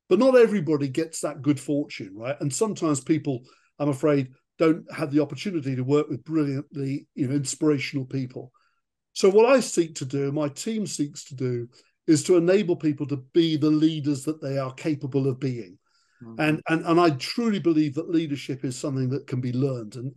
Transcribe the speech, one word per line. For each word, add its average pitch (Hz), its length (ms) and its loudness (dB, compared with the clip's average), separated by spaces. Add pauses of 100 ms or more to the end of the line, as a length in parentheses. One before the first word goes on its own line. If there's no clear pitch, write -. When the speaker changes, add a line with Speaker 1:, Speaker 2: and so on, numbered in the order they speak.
Speaker 1:
But 185 100 6
not 254 180 6
everybody 160 520 4
gets 160 320 -4
that 151 200 -6
good 143 180 2
fortune, 143 540 -6
right? 117 280 -6
And 143 120 -2
sometimes 170 460 0
people, 143 440 -2 (360)
I'm 147 100 0
afraid, 139 380 0 (320)
don't 160 320 2
have 147 200 -6
the 147 100 4
opportunity 139 540 -4
to 127 80 -4
work 147 260 2
with 151 160 -8
brilliantly, 143 880 -4
you 131 120 -2
know, 135 80 -2
inspirational 143 680 -2
people. 123 460 -8 (640)
So - 160 4
what 214 160 8
I 254 160 6
seek 170 340 -2
to 143 100 -8
do, 139 260 -2
my 147 180 -2
team 220 360 -6
seeks 147 400 -8
to 139 100 -18
do, 123 340 -4 (360)
is 151 180 4
to 185 120 4
enable 175 400 4
people 151 320 -4
to 139 100 -4 (160)
be 165 220 4
the 151 140 2
leaders 151 560 2
that 156 160 -6
they 135 160 -4
are 131 160 -4
capable 139 520 -2
of 131 140 -2
being. 113 400 -6 (420)
Speaker 2:
Mm-hmm. 113 160 -16
Speaker 1:
And, 151 300 0
and, 165 180 0
and 170 140 4
I 175 120 6
truly 202 480 -2
believe 156 360 0
that 165 140 -6
leadership 147 560 -4
is 131 120 -4
something 135 340 -2
that 135 140 -6
can 131 140 -4
be 127 140 -4
learned, 123 420 -4
and, 127 200 -8